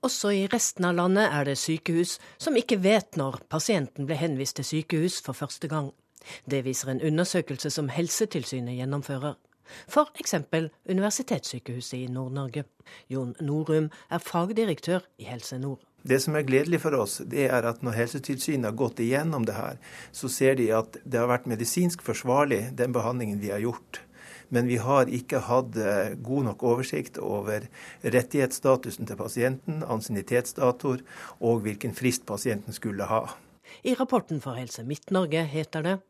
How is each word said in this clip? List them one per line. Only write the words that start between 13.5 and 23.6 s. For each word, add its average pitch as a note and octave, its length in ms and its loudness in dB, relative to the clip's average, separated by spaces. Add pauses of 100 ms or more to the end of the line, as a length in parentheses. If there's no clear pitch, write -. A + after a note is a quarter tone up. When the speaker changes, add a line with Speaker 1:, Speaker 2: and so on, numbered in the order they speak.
Speaker 1:
er E3+ 80 0
fagdirektør F#3 880 0 (160)
i A2+ 80 -12
Helse B2 320 -8
Nord. C3+ 160 -4 (240)
Speaker 2:
Det C3+ 160 4
som D3+ 160 0
er D3+ 80 2
gledelig D3 400 4
for D3+ 160 2
oss, G#2 220 0 (100)
det C#3 160 2
er B2+ 160 4
at A#2 240 -2
når A#2 80 -2
Helsetilsynet C3 720 -2
har G#2 80 -2
gått A#2 300 -2
igjennom C#3 420 0
det G#2+ 80 -2
her, - 220 -6 (340)
så - 160 -8
ser C3 320 4
de A#2+ 160 4
at A2+ 220 0 (100)
det A#2+ 140 0
har A#2+ 100 2
vært B2 160 2
medisinsk D3+ 560 0
forsvarlig, B2 720 2
den B2 180 0
behandlingen A#2 460 -2
vi G2+ 160 -4
har G#2 80 -2